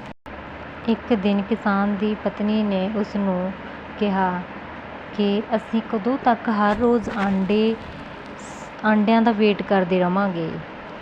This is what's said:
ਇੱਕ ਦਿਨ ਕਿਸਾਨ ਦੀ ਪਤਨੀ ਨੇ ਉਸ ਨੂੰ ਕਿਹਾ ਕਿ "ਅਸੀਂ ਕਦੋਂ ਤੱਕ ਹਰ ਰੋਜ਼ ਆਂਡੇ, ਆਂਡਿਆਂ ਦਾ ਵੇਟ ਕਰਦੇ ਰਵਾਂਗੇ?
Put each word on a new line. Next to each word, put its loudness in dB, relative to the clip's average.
ਇੱਕ 0
ਦਿਨ 2
ਕਿਸਾਨ 0
ਦੀ 0
ਪਤਨੀ 0
ਨੇ 0
ਉਸ -2
ਨੂੰ 0
ਕਿਹਾ 2
ਕਿ 2
"ਅਸੀਂ 0
ਕਦੋਂ 0
ਤੱਕ 2
ਹਰ 4
ਰੋਜ਼ 2
ਆਂਡੇ, 2
ਆਂਡਿਆਂ 6
ਦਾ 6
ਵੇਟ 4
ਕਰਦੇ 2
ਰਵਾਂਗੇ? 2